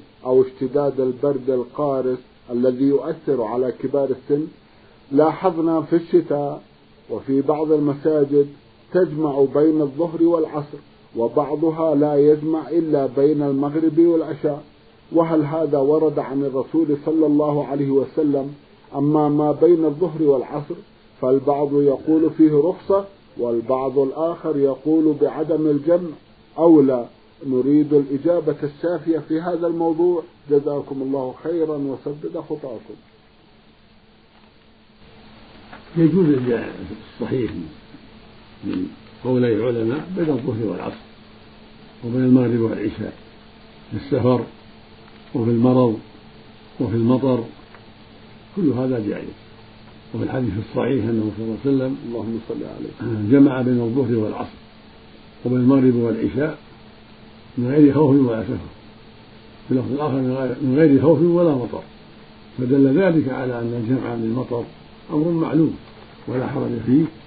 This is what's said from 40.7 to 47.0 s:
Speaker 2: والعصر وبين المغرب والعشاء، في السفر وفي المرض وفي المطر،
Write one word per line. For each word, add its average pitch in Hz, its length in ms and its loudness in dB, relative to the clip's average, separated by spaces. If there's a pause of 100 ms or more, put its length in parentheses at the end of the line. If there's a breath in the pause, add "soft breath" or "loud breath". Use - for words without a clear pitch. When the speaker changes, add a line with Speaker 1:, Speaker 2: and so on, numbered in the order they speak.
Speaker 2:
والعصر 92 320 -10 (1040)
وبين 123 160 -2
المغرب 123 380 4
والعشاء، 107 540 -4 (800)
في 110 60 -6
السفر 120 460 0 (920)
وفي 120 140 0
المرض 120 500 4 (800)
وفي 110 160 -4
المطر، 120 480 2 (1120)